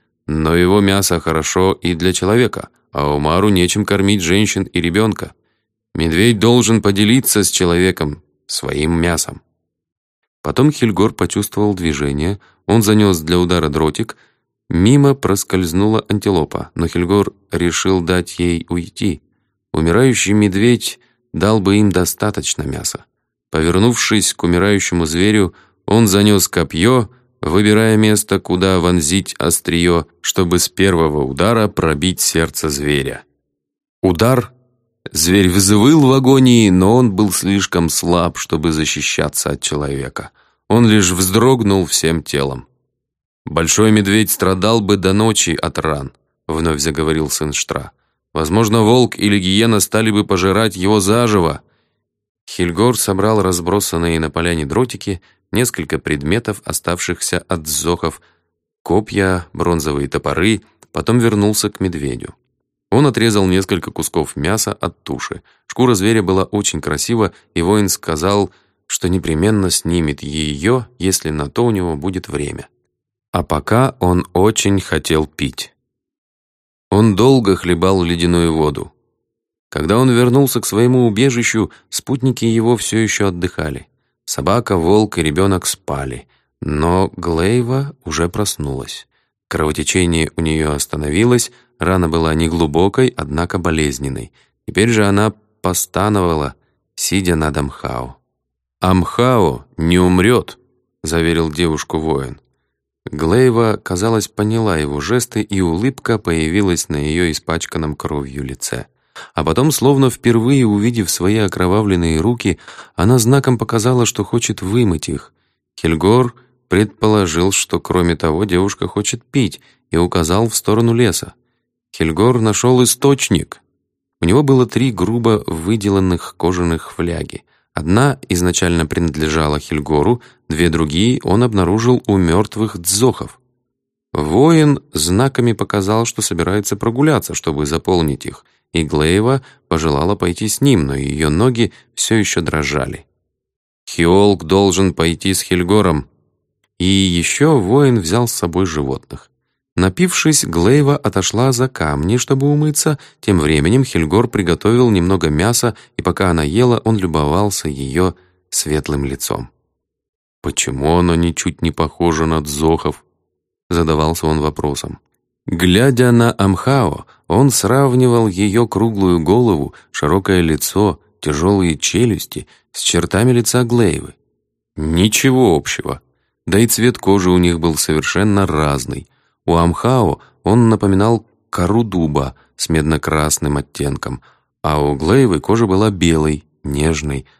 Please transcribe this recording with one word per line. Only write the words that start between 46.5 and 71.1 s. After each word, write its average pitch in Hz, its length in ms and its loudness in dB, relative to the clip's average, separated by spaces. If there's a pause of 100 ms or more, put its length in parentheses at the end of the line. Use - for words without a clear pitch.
заговорил 78 500 -2
сын 76 240 -6
Штра. - 380 -8 (420)
«Возможно, 104 480 0
волк 117 360 4
или 101 220 0
гиена 104 400 2
стали 110 300 0
бы 104 160 0
пожирать 98 500 0
его 101 240 2
заживо». 98 600 0 (880)
Хильгор 92 480 -2
собрал 104 440 0
разбросанные 85 760 -2
на 78 120 -4
поляне 82 340 -4
дротики — 98 560 -4 (300)
несколько 85 480 -2
предметов, 76 640 -4
оставшихся - 800 -6
от 80 200 -6
зохов, 78 540 -4 (600)
копья, 95 720 0
бронзовые 76 540 -2
топоры, 80 540 -2 (300)
потом 117 280 0
вернулся 107 500 0
к - 100 -12
медведю. 73 560 -6 (560)
Он 139 160 4
отрезал 107 380 2
несколько 92 460 -2
кусков - 440 -6
мяса 92 380 -4
от - 300 -8
туши. - 380 -10 (260)
Шкура 123 280 2
зверя 104 280 2
была 95 200 0
очень 101 380 -4
красива, 98 520 -2 (200)
и 85 80 -2
воин 101 280 2
сказал, 92 640 -2 (360)
что - 220 -4
непременно 92 600 0
снимет 80 540 -2
её, 76 640 -2 (140)
если 90 300 -2